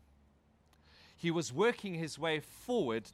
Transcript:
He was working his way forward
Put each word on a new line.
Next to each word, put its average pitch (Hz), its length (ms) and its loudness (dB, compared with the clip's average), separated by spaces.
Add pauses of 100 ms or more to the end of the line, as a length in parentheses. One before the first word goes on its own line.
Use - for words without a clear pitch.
(1160)
He 170 160 0
was 160 220 0
working 202 420 2
his 160 240 -4
way 156 220 0
forward 135 720 0